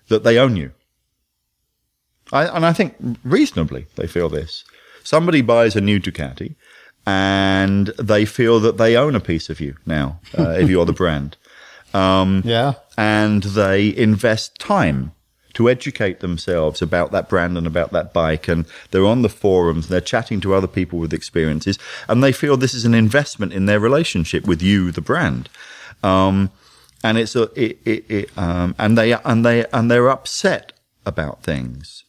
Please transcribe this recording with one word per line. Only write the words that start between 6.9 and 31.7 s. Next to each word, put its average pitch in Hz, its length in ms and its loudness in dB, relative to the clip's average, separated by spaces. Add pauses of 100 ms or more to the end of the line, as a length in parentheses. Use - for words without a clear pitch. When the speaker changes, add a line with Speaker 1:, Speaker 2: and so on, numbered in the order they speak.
Speaker 1:
and 98 840 0 (100)
they 107 260 2
feel 113 360 2
that 107 180 0
they 113 180 4
own 139 180 2
a 107 60 0
piece 82 300 -6
of 80 100 -10
you 71 240 -10
now, 76 340 -4 (200)
uh, 156 140 0
if 92 160 2
you're 90 180 2
the 82 80 0
brand. 76 420 -4 (560)
Um, 95 520 2
Speaker 2:
Yeah. 117 300 0 (220)
Speaker 1:
and 107 460 2
they 101 520 2
invest 110 640 0
time 80 540 -2 (400)
to 117 160 2
educate 123 520 -2
themselves 85 600 -2
about 85 320 -2
that 98 160 -2
brand 87 300 -2
and 85 80 -4
about 82 260 -4
that 82 220 -4
bike. 80 340 -2
And 82 160 0 (260)
they're 95 140 2
on 117 160 2
the 117 80 2
forums, 87 600 0
they're 90 120 0
chatting 113 400 -4
to 95 140 -2
other 95 120 0
people 87 320 -4
with 82 140 -4
experiences, 80 680 -2 (300)
and 120 160 2
they 135 80 4
feel 143 240 0
this 127 180 0
is 120 120 -4
an 117 80 4
investment 113 580 0
in 95 140 -2
their 104 120 2
relationship 107 680 0
with 85 160 0
you, 92 280 2
the 82 120 -8
brand. 90 460 -2 (540)
Um, 95 480 2 (540)
and 113 140 2
it's 113 180 -2
a, 120 60 2 (120)
it, 113 300 -4
it, 113 260 -2
it, 104 280 -4
um, 90 400 -2
and 110 200 2
they, 113 140 4
and 113 320 0
they, 117 280 2
and 117 180 0
they're 123 200 4
upset - 600 -4 (320)
about 78 380 -6
things. 67 680 -8